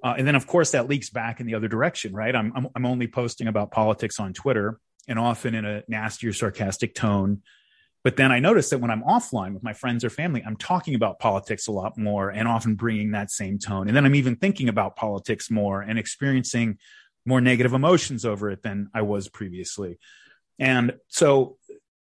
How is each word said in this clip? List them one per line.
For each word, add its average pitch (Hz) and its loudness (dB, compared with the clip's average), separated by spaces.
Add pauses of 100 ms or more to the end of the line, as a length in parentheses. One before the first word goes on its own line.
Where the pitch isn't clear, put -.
uh, 123 0
and 131 0
then 147 6
of 131 0
course 170 4
that 123 0
leaks 139 -4
back 117 -6
in 120 -6
the 113 -2
other 110 -2
direction, 110 -2
right? 110 -2
I'm, 113 0
I'm, 131 -4
I'm 127 -2
only 123 -2
posting 117 -4
about 104 -2
politics 110 0
on 95 -6
Twitter 110 -2 (300)
and 113 -2
often 117 0
in 110 -4
a 104 -6
nastier, 110 -4
sarcastic 98 -2
tone. 101 0 (600)
But 127 2
then 135 6
I 123 4
notice 175 4
that 139 2
when 120 -2
I'm 110 -2
offline 127 0
with 95 -10
my 113 -6
friends 120 -2
or 117 -2
family, 151 -2
I'm 110 -6
talking 170 -2
about 107 0
politics 101 0
a 113 -4
lot 95 -4
more 104 0
and 110 -2
often 113 2
bringing 107 -2
that 104 -4
same 101 -4
tone. 98 -4
And 110 2
then 143 8
I'm 139 6
even 127 2
thinking 196 0
about 104 0
politics 104 -4
more 101 0
and 107 -4
experiencing 120 -2 (460)
more 131 4
negative 123 6
emotions 139 2
over 104 -2
it 98 -8
than 101 -6
I 113 -2
was 101 -2
previously. 90 -10 (600)
And 127 2 (140)
so, 139 4 (520)